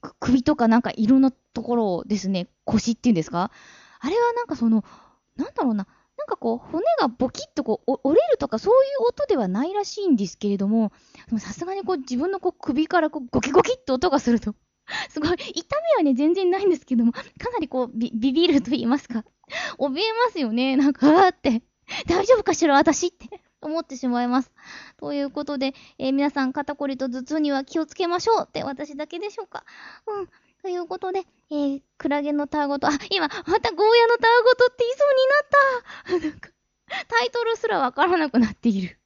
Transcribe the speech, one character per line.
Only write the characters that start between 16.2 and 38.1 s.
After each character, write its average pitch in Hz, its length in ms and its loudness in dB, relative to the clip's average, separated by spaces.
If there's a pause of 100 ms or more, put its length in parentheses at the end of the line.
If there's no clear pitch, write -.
然 370 160 0
な 381 80 0
い 403 80 0
ん 370 40 4
で 320 60 2
す - 80 -14
け 247 120 -2
ど 233 80 4
も、 233 80 4
か - 100 -10 (300)
な 480 60 -4
り 302 100 -4
こ 254 160 -2
う、 240 100 -10
ビ-、 226 200 -4
ビ 240 180 0
ビ 330 160 4
る 285 120 4
と 180 100 -6
言 277 100 0
い 233 60 -2
ま 254 120 2
す - 100 -10
か、 226 160 -6 (540)
怯 277 220 -2
え - 20 0 (240)
ま 453 60 -2
す 359 80 -6
よ 226 120 -2
ね。 254 240 0
な 277 120 4
ん 294 40 2
か、 - 140 0 (200)
「あ - 20 6
ー」 - 40 4
っ - 40 -10
て、 - 260 0 (460)
「大 370 180 2
丈 494 80 8
夫 427 80 2
か 392 120 0
し 349 120 0
ら、 285 80 4
私」 320 340 2
っ - 40 -2
て - 280 -20 (200)
思 311 180 -6
っ 330 60 -6
て 269 120 -14
し 254 120 -4
ま 240 140 0
い 247 40 -2
ま 247 160 0
す。 - 80 -8 (460)
と - 160 -10
い 285 100 -4
う 277 80 -6
こ 294 140 -8
と 294 120 -8
で、 269 180 -4 (240)
え 262 100 -4
ー、 269 40 0
皆 277 180 0
さ 277 140 -2
ん、 254 80 -2
肩 294 220 -6
こ 285 140 -6
り 269 80 -4
と 262 120 -6
頭 254 140 -8
痛 302 180 -4
に 294 120 0
は 277 120 -2
気 - 140 -6
を 311 80 -2
つ - 80 -20
け 359 140 -4
ま 349 100 -2
し 349 100 -2
ょ 453 140 2
う - 20 -6
っ - 60 -18
て、 - 140 -6
私 277 320 -10
だ 302 100 -8
け 339 140 -12
で 403 100 -8
し 453 100 -14
ょ 403 40 -10
う - 20 -18
か。 - 180 -16 (420)
う 403 160 -8
ん。 359 60 -10 (340)
と 381 60 -8
い 359 100 -4
う 349 100 -6
こ 370 100 -8
と 370 140 -6
で、 381 140 -6 (240)
え 302 40 -8
ー、 277 280 -2 (140)
ク - 120 -6
ラ 285 140 0
ゲ 294 100 -4
の 294 160 -2
た 302 100 -4
わ 294 80 0
ご 285 140 -4
と、 - 80 0
あ、 - 20 2 (200)
今、 359 180 -2
ま 370 320 -2
た - 120 -2
ゴ 339 120 0
ー 453 100 6
ヤ 466 140 6
の 466 100 2
た 453 100 2
わ 480 140 6
ご 480 140 6
と 494 160 4
っ - 40 -20
て 480 80 0
言 466 40 -2
い 480 80 -2
そ 571 80 2 (1080)
う 359 80 0
に - 0 -
な - 0 -
っ - 20 -2
た。 311 60 -6
<laughs> 302 40 -2
な - 40 -16
ん - 60 -20
か、 - 100 -20 (560)
タ 466 180 0
イ 466 60 -2
ト 480 140 -2
ル 453 120 0
す 440 120 -4
ら 403 100 0
わ 254 140 0
か 302 140 0
ら 359 100 2